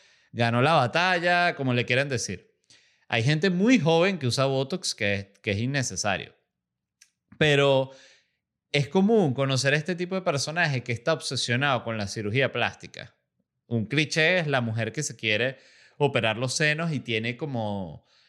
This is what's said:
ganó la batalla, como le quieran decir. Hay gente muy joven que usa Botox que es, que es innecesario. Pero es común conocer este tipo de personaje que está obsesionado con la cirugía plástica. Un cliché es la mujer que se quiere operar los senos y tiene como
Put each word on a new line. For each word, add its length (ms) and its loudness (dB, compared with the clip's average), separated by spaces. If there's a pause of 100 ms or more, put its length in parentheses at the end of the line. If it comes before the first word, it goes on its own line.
(320)
ganó 300 2
la 120 4
batalla, 840 2
como 180 0
le 100 2
quieran 240 0
decir. 460 -6 (540)
Hay 140 0
gente 280 2
muy 300 4
joven 380 2
que 80 -4
usa 200 0
Botox 480 -4
que 200 0
es, 120 -6 (160)
que 100 -2
es 60 0
innecesario. 760 -4 (1040)
Pero 520 4 (840)
es 160 0
común 460 4
conocer 400 0
este 200 -2
tipo 200 -6
de 80 -4
personaje 600 -2
que 100 -6
está 200 -2
obsesionado 720 0
con 120 -6
la 120 -6
cirugía 440 -2
plástica. 640 -6 (520)
Un 200 -2
cliché 520 0
es 80 -2
la 140 0
mujer 320 -4
que 100 -6
se 140 -8
quiere 420 -2 (380)
operar 400 0
los 180 -4
senos 380 0
y 80 -4
tiene 360 -4
como 680 -6 (240)